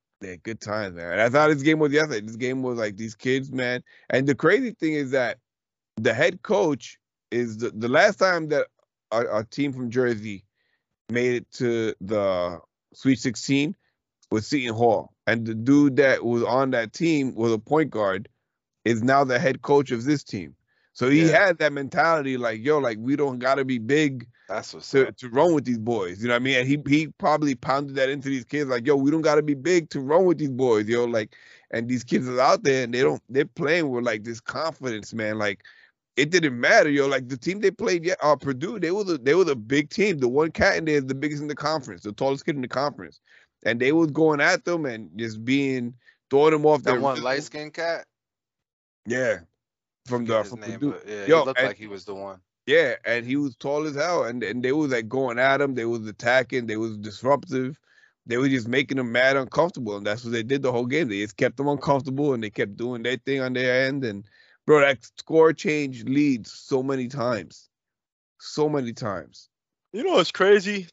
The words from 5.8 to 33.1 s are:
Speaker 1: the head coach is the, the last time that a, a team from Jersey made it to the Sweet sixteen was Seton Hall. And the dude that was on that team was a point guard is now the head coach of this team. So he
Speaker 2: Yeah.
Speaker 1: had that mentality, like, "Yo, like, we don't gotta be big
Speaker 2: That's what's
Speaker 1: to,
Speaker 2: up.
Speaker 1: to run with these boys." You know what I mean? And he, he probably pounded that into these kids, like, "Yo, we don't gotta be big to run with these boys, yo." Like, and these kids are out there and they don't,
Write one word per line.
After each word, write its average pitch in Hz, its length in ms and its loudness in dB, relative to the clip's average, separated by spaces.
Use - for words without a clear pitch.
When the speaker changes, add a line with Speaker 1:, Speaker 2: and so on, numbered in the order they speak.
Speaker 1:
the 110 160 2
head 175 280 0
coach 180 560 -2
is 117 280 -4
the, 117 100 -4
the 110 180 -6
last 180 300 4
time 175 320 0
that 143 160 0
a, 110 260 -2
a 113 80 -2
team 143 260 -4
from 127 200 -8
Jersey 110 520 -2
made 123 260 0
it 117 180 -8
to 117 480 -2
the 95 580 -2
Sweet 135 260 0
sixteen 139 560 -2
was 110 160 -2
Seton 123 280 -2
Hall. 110 380 2
And 113 200 0
the 113 100 -4
dude 135 420 4
that 123 280 4
was 117 180 0
on 131 280 0
that 113 200 -2
team 147 440 0
was 113 180 2
a 110 60 0
point 147 320 0
guard 98 360 -2
is 113 140 0
now 135 200 4
the 127 140 0
head 131 240 0
coach 143 300 2
of 117 120 -4
this 143 200 0
team. 85 320 -10
So 127 160 0
he 160 180 6
Speaker 2:
Yeah. 165 180 6
Speaker 1:
had 175 140 2
that 151 120 2
mentality, 143 640 0
like, 113 280 -4
"Yo, 147 140 2
like, 117 200 -2
we 123 160 0
don't 135 240 -2
gotta 135 240 2
be 131 140 -2
big 131 500 0
Speaker 2:
That's 107 260 -8
what's 80 180 -16
Speaker 1:
to, 135 180 4
Speaker 2:
up. 107 80 -16
Speaker 1:
to 127 120 -14
run 151 240 4
with 143 100 0
these 120 140 -2
boys." 107 440 -4
You 120 60 -2
know 120 60 2
what 120 80 2
I - 20 -4
mean? 135 160 2
And 127 80 0
he, 139 100 2
he 151 200 2
probably 151 480 0
pounded 139 420 -4
that 131 120 2
into 139 200 -6
these 131 160 -4
kids, 143 240 -4
like, 120 180 -2
"Yo, 143 80 4
we 139 160 2
don't 160 100 0
gotta 151 220 4
be 147 100 -2
big 156 380 0
to 151 100 -6
run 156 240 4
with 170 140 2
these 147 120 -2
boys, 120 360 2
yo." 120 180 2
Like, 113 300 -4
and 117 160 -4
these 123 160 -2
kids 127 240 -2
are 123 140 0
out 170 220 4
there 131 200 2
and 117 100 -6
they 123 80 0
don't, 147 280 0